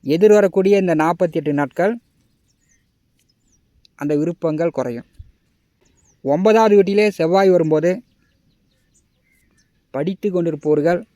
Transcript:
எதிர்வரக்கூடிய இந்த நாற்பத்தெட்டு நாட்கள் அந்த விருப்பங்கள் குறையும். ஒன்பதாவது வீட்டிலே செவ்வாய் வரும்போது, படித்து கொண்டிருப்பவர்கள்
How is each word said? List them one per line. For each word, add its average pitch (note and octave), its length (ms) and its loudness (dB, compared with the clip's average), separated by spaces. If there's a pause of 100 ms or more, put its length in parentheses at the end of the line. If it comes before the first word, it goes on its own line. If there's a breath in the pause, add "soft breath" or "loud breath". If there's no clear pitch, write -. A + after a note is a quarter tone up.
எதிர்வரக்கூடிய G3 720 2
இந்த F3+ 160 0
நாற்பத்தெட்டு D#3 600 -2
நாட்கள் D#3 400 -2 (2000)
அந்த D3 200 -6
விருப்பங்கள் D#3+ 640 -4
குறையும். B2 300 -8 (1160)
ஒன்பதாவது G#3 500 2
வீட்டிலே G3+ 340 2
செவ்வாய் F#3+ 400 0
வரும்போது, E3 420 2 (2000)
படித்து F3+ 380 -6
கொண்டிருப்பவர்கள் E3 680 -2 (140)